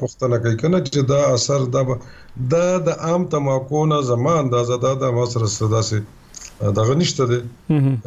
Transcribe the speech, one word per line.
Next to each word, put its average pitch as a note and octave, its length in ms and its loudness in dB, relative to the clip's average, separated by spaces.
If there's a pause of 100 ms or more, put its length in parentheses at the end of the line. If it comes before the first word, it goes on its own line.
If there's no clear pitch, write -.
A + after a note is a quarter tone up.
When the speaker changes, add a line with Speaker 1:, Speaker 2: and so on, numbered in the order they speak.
Speaker 1:
پوښتنه B2 400 -2
کوي A#2 140 0
که A#2+ 120 -2
نه، F3+ 160 2
چې C#3+ 160 -2 (120)
دا C#3+ 80 4 (160)
اثر، C#3+ 240 0 (160)
دا C3+ 120 2
به، B2 80 -2 (540)
دا E3+ 160 4 (120)
د D#3+ 100 -2 (180)
عام F3 180 2 (120)
تماکو C#3+ 500 0
نه D3 240 2
زما B2 320 2
اندازه B2 420 0
دا C3 100 2
ده، C3 160 -2
ما A#2+ 160 0
سره A#2 200 -2
څه A2 200 -2 (100)
داسې، A2 260 0
اه، - 680 -8 (100)
دغه A#2 140 2
نشته C3+ 360 0
دی، A#2+ 100 0 (300)
Speaker 2:
مهم. C#3 240 2 (120)